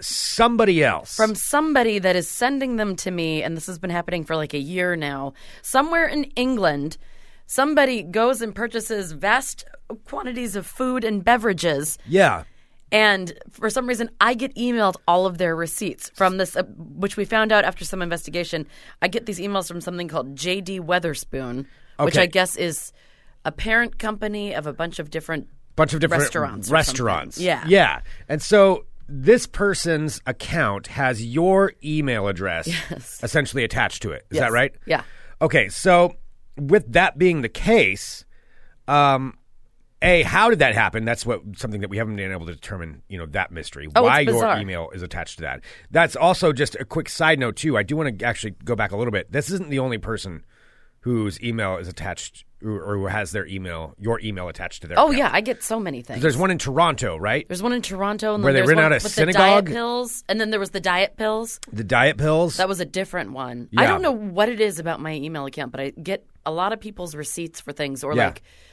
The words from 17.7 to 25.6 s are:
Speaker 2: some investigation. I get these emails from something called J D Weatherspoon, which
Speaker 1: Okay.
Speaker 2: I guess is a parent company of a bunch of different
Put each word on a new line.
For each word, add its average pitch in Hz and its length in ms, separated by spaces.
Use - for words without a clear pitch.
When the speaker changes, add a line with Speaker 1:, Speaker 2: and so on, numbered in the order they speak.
Speaker 2:
some 190 180
investigation. 165 640
I 170 60
get 226 200
these 185 120
emails 190 300
from 170 120
something 175 280
called 139 260
J 175 260
D 190 200
Weatherspoon, 143 840
which 143 160
Speaker 1:
Okay. 185 60
Speaker 2:
I 180 40
guess 185 300
is - 360
a 147 80
parent 226 480
company 208 540
of 147 120
a 151 60
bunch 160 260
of 151 100
different 160 380